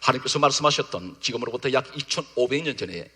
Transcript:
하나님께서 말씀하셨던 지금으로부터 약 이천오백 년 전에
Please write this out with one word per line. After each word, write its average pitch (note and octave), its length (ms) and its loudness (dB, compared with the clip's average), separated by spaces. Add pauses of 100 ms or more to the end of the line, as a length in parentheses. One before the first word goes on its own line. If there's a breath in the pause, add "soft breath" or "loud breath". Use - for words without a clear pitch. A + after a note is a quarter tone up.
하나님께서 C3 380 2
말씀하셨던 C#3+ 840 2
지금으로부터 B2 520 -2
약 B2+ 240 0
이천오백 - 680 0
년 C#3+ 140 -4
전에 F2+ 380 -8